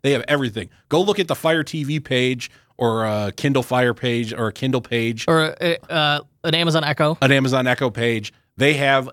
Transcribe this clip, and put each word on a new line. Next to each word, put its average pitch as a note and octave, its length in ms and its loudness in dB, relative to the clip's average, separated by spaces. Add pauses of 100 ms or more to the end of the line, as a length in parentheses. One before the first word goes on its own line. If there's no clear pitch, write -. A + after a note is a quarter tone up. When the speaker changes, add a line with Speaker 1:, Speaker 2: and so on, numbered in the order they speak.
Speaker 1:
They C#3 120 2
have B2+ 140 0
everything. A#2 440 -2 (180)
Go D#3+ 140 2
look G3+ 160 2
at F3+ 100 -2
the D3 60 0
Fire D#3+ 280 0
T D3+ 220 -6
V D3 160 -2
page B2+ 500 -2 (280)
or A2+ 260 2
a G#2 320 -2
Kindle C#3 260 0
Fire B2 300 2
page A#2 400 -2
or A2+ 140 -4
a G#2+ 60 -4
Kindle C3 280 -2
page. A2+ 480 -4
Speaker 2:
Or D#3+ 320 2
a, E3+ 160 0 (160)
uh, D3 280 0 (240)
an E3 100 0
Amazon E3 280 2
Echo. D3+ 380 0
Speaker 1:
An C3+ 100 4
Amazon C3 360 2
Echo B2 240 0
page. A#2 420 -4 (240)
They C#3 180 4
have C3+ 380 2